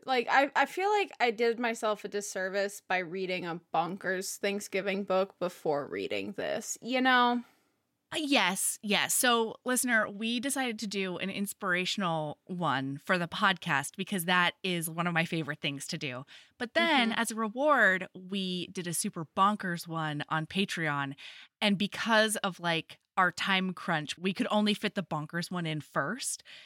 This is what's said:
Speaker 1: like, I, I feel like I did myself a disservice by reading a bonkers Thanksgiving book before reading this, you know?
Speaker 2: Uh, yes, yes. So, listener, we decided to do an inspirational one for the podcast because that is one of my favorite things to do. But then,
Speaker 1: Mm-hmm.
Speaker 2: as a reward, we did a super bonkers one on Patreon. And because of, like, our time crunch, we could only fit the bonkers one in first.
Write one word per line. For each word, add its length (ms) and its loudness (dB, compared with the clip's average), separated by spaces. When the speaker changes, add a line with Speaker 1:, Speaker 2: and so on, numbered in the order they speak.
Speaker 1:
like, 240 2
I, 260 6
I 100 6
feel 260 0
like 280 2
I 120 4
did 280 2
myself 460 -2
a 20 -6
disservice 800 -4
by 120 2
reading 460 -4
a 140 -4
bonkers 640 -2
Thanksgiving 680 -2
book 360 2
before 480 -2
reading 500 -4
this, 440 -4
you 200 -2
know? 400 4
Speaker 2:
Uh, 60 -2
yes, 640 2
yes. 320 2
So, 400 2
listener, 420 2
we 320 -2
decided 400 -2
to 80 -6
do 300 -2
an 140 -4
inspirational 1120 -2
one 580 -2
for 140 2
the 100 0
podcast 720 0
because 280 -2
that 280 4
is 240 0
one 200 -2
of 80 -2
my 100 2
favorite 360 -4
things 260 -4
to 100 -6
do. 260 -8
But 160 -4
then, 340 4
Speaker 1:
Mm-hmm. 100 -2
Speaker 2:
as 120 0
a 40 -6
reward, 800 4
we 540 -4
did 180 -8
a 80 -4
super 320 -4
bonkers 520 2
one 420 -4
on 160 -2
Patreon. 680 -2
And 200 2
because 580 2
of, 220 -4
like, 400 -2
our 140 4
time 420 0
crunch, 440 -2
we 160 -2
could 180 -2
only 240 4
fit 200 -4
the 80 -2
bonkers 460 -4
one 160 -4
in 160 -4
first. 600 -4